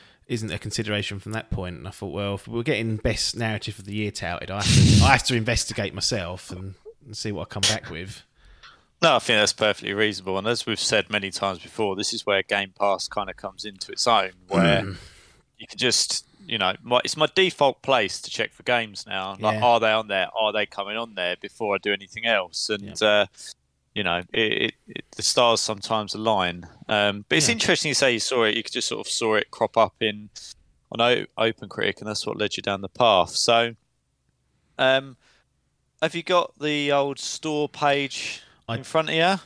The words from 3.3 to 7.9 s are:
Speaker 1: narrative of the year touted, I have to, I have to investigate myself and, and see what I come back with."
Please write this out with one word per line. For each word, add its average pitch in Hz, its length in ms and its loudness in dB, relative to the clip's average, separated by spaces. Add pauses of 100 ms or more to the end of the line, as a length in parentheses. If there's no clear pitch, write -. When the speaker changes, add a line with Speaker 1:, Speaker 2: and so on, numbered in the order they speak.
Speaker 1:
narrative 110 420 -4
of 95 60 -18
the 101 100 -10
year 104 160 -2
touted, - 400 -8
I 101 100 -6
have 98 40 -2 (340)
to, - 60 8
I 131 80 8
have 123 100 4
to 127 120 2
investigate 110 580 -2
myself 95 580 -4
and, 95 240 -10 (300)
and 123 100 -16
see - 160 -6
what 90 120 -6
I - 20 -8
come - 160 -10
back 107 280 -2
with." 90 340 -12 (760)